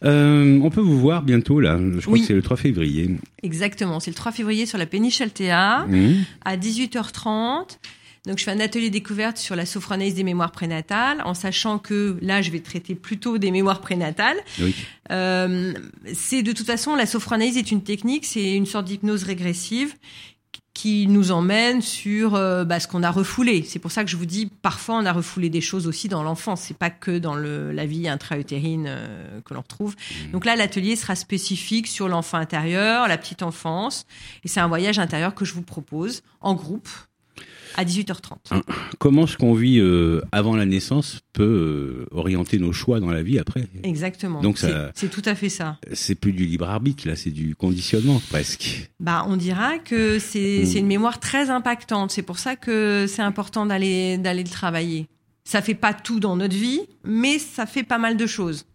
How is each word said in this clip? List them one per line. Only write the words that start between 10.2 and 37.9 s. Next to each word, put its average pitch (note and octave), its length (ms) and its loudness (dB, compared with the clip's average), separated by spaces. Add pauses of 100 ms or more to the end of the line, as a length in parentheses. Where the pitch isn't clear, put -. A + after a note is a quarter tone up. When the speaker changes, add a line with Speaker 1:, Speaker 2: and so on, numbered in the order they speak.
Speaker 2:
mémoires F3 260 0
prénatales, G3+ 760 -2
en F3+ 100 -2
sachant G3+ 440 -2
que G3+ 420 0
là, F#3+ 220 0
je E3+ 80 0
vais E3 100 -6
traiter F3 360 -8
plutôt A3+ 420 -4
des G3 140 2
mémoires F#3+ 280 2
prénatales. F3+ 560 0 (240)
Speaker 1:
Oui. F#2 140 2 (380)
Speaker 2:
Euh, F#3 600 0 (400)
c'est B3 300 -2
de G#3+ 100 2
toute A3 140 -6
façon, A#3+ 300 0
la A#3+ 100 2
sophranalyse A#3 500 0
est A3+ 140 -2
une G#3 120 2
technique, A#3+ 440 -2
c'est G3 300 -2
une G3 100 2
sorte G3+ 200 -4
d'hypnose G3+ 360 -2
régressive F#3 720 -4 (800)
qui G#3 320 0
nous G3 240 6
emmène G#3+ 500 4
sur, G#3 540 0
euh, F#3 300 2
bah, E3+ 160 0
ce - 80 -6
qu'on F3 140 -2
a E3+ 80 2
refoulé. F#3+ 560 2
C'est - 120 -10
pour E3+ 140 -8
ça G#3+ 120 0
que F3 60 -4
je F3 60 -4
vous F3 100 -4
dis, G3 240 -4 (100)
parfois, A3+ 380 -2
on G#3+ 80 2
a F3+ 60 2
refoulé E3+ 360 -2
des E3 140 0
choses F3+ 240 -4
aussi E3 220 -4
dans E3+ 140 -2
l'enfance. E3 400 -4
C'est - 140 -12
pas E3+ 140 -2
que F3 280 -4
dans E3 160 -4
le, D3 380 -6
la D3+ 140 -4
vie D#3+ 220 -4
intra-utérine, D3 800 -4
euh, A2 560 -12
que C#3 120 -16
l'on B2 80 -8
retrouve. G#3 320 -8
Speaker 1:
Mmh. - 380 -12
Speaker 2:
Donc F3+ 120 -4
là, A#3 120 4
l'atelier G#3 400 0
sera G3+ 180 -4
spécifique G3+ 720 -4
sur G3 220 -4
l'enfant E3+ 300 -2
intérieur, F#3 680 0
la E3 80 2
petite - 260 -10
enfance. E3+ 600 -6 (400)
Et F3+ 40 -8
c'est - 120 0
un F3 80 4
voyage F#3+ 300 2
intérieur E3+ 360 -2
que G3+ 120 -4
je - 80 -8
vous F3 80 -8
propose E3+ 600 -8 (200)
en G3 120 2
groupe F3 340 -8 (880)
à F#3 60 0
dix-huit F3+ 240 -2